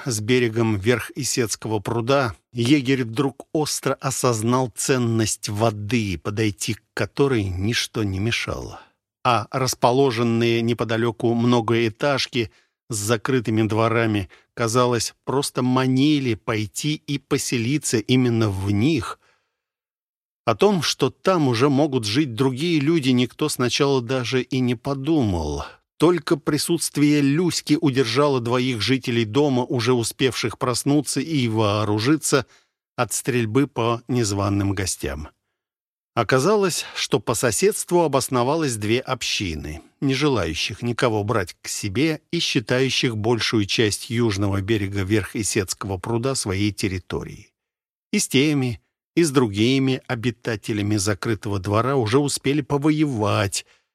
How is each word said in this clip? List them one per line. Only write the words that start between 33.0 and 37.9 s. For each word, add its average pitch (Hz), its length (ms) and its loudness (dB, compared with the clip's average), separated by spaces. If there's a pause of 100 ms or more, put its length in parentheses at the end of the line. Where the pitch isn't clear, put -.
стрельбы 123 540 0
по 117 400 -2
незваным 101 640 0
гостям. 78 560 -6 (840)
Оказалось, 156 720 0 (100)
что - 240 0
по 117 160 -2
соседству 175 640 0